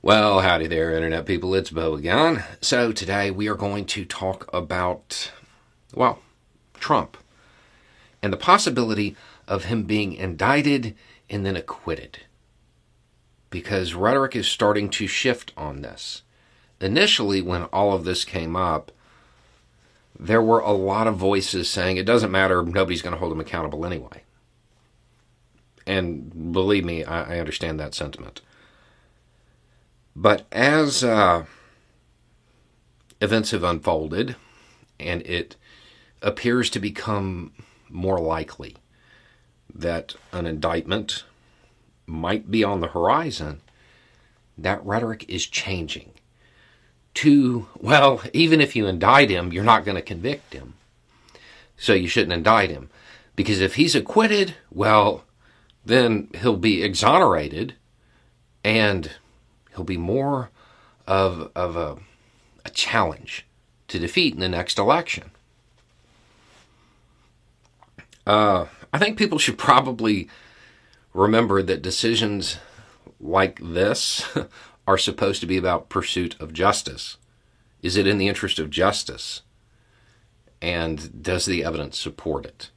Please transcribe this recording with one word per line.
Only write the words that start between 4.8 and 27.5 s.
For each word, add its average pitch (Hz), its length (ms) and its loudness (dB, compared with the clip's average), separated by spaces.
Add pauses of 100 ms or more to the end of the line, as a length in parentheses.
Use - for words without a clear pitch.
well, 123 260 0 (600)
Trump - 380 -2 (1040)
and 101 100 -2
the 90 60 -6
possibility 117 760 0 (300)
of 95 180 -4
him 107 180 -4
being 98 320 -2
indicted 117 840 0 (320)
and 101 160 -6
then 95 120 -2
acquitted. - 640 -10 (1300)
Because 92 420 -6
rhetoric 127 420 0
is 107 140 -2
starting 104 400 2
to 104 180 -4
shift - 520 -2
on 71 240 -10
this. - 400 -14 (580)
Initially, 101 640 2
when 87 220 -4
all 98 280 2
of 87 120 -2
this 90 200 -2
came 85 320 -6
up, 85 340 -2 (1300)
there 107 220 2
were 113 200 4
a - 120 0
lot 98 340 0
of 104 120 0
voices 95 500 0
saying, 92 300 -2
"It 95 80 -2
doesn't 113 240 4
matter, 92 320 4
nobody's 87 400 -2
gonna 87 160 -8
hold 80 140 -4
him 80 80 -4
accountable 78 440 -6
anyway." - 380 -10 (1600)
And 85 640 -4
believe 95 360 2
me, 82 180 -6
I, 82 300 -6
I 85 60 -4
understand 80 380 -6